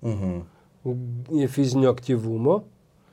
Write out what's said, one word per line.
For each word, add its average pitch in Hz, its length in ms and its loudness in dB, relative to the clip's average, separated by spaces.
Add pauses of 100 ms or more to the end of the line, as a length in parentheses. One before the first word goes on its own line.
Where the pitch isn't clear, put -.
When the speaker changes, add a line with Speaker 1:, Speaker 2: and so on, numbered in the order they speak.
Speaker 1:
Mhm. 95 420 -4 (1040)
Speaker 2:
fizinio 131 420 4
aktyvumo, 120 680 0 (520)